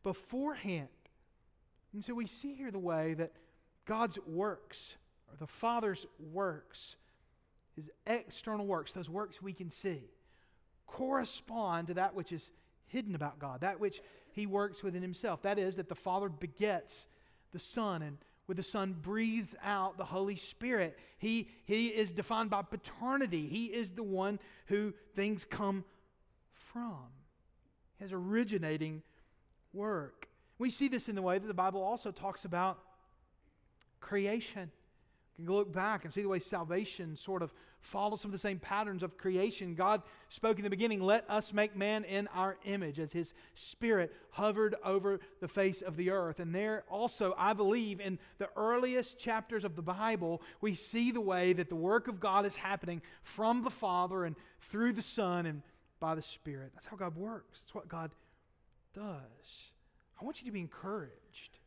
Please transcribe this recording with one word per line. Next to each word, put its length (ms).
beforehand. 840
And 120
so 100
we 120
see 280
here 180
the 80
way 360
that 180
God's 420
works, 680
or 80
the 100
Father's 580
works, 760
his 160
external 580
works, 280
those 160
works 320
we 100
can 180
see, 400
correspond 1000
to 80
that 200
which 160
is 200
hidden 280
about 260
God, 220
that 180
which 220
he 140
works 360
within 200
himself. 400
That 180
is, 160
that 140
the 60
Father 340
begets 800
the 80
Son, 440
and 140
with 80
the 80
Son 300
breathes 680
out 360
the 80
Holy 320
Spirit. 600
He, 320
he 220
is 260
defined 360
by 120
paternity. 840
He 180
is 260
the 120
one 360
who 260
things 300
come 400
from. 540
He 80
has 80
originating 880
work. 540
We 120
see 180
this 220
in 60
the 60
way 160
that 100
the 60
Bible 280
also 300
talks 340
about 340
creation. 720
You 80
can 100
look 180
back 320
and 80
see 80
the 80
way 100
salvation 760
sort 260
of 120
follows 400
some 80
of 40
the 40
same 220
patterns 420
of 160
creation. 560
God 300
spoke 300
in 40
the 60
beginning, 320
"Let 280
us 220
make 240
man 280
in 240
our 360
image," 360
as 120
his 220
Spirit 600
hovered 540
over 360
the 80
face 340
of 160
the 140
earth. 280
And 140
there 360
also, 480
I 160
believe, 460
in 200
the 180
earliest 600
chapters 480
of 100
the 60
Bible, 600
we 140
see 360
the 100
way 320
that 160
the 60
work 320
of 120
God 260
is 100
happening 460
from 400
the 80
Father 540
and 100
through 340
the 80
Son 460
and 160
by 140
the 80
Spirit. 520
That's 140
how 100
God 180
works. 460
That's 140
what 120
God 240
does. 800
I 60
want 140
you 60
to 60
be 80
encouraged. 1080